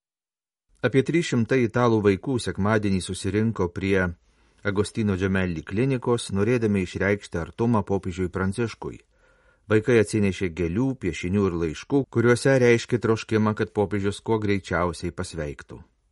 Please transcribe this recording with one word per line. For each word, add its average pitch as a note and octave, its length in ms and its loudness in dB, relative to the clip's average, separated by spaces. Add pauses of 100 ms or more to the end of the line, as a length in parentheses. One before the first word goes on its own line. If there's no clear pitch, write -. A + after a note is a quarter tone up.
(800)
Apie C3 240 2
trys D#3+ 300 0
šimtai A#2+ 340 2
italų A#2 400 4
vaikų A2 320 0
sekmadienį G2 640 0
susirinko G2 640 -2
prie F#2+ 400 0 (520)
Agostino G2+ 560 -2
Gemelli F#2 480 -2
klinikos, A#2+ 640 -2
norėdami G#2 560 0
išreikšti F#2 560 -2
artumą A2+ 400 -2
popiežiui F#2 480 -4
Pranciškui. G2 720 -6 (640)
Vaikai A2 380 2
atsinešė G2 500 0
gėlių, F2 320 -2 (160)
piešinių F#2 460 0
ir F2 160 -2
laiškų, G#2 400 -2 (100)
kuriuose A#2+ 480 4
reiškė A#2+ 400 4
troškimą, G#2+ 560 2
kad G#2+ 160 -4
popiežius G2+ 480 0
kuo A2+ 160 0
greičiausiai F2+ 800 -2
pasveiktų. D2+ 600 -10 (320)